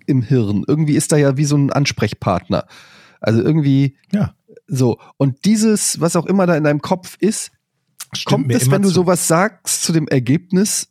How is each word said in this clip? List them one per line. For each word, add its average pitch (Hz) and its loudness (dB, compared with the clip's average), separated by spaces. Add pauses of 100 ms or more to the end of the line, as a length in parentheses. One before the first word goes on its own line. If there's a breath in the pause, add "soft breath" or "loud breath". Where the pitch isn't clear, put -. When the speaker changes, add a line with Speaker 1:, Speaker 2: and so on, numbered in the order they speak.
Speaker 1:
im 131 0
Hirn. 104 0
Irgendwie 151 0
ist - -2
da 160 4
ja 139 2
wie 151 -2
so 147 0
ein 139 0
Ansprechpartner. - -2 (540 loud breath)
Also 113 0
irgendwie 139 2 (160)
Speaker 2:
Ja. 190 -2 (320)
Speaker 1:
so. 127 0 (200 loud breath)
Und 139 -2
dieses, 214 0
was 165 0
auch 165 -2
immer 190 2
da 175 2
in 151 0
deinem 147 0
Kopf - -6
ist, - -2 (640)
Speaker 2:
Stimmt - -10
Speaker 1:
kommt 220 0
Speaker 2:
mir 127 2
Speaker 1:
es, 240 0
Speaker 2:
immer 135 4
Speaker 1:
wenn 202 0
du 196 2
Speaker 2:
zu. 175 2
Speaker 1:
sowas 175 0
sagst 180 0
zu - -2
dem 160 0
Ergebnis 135 -2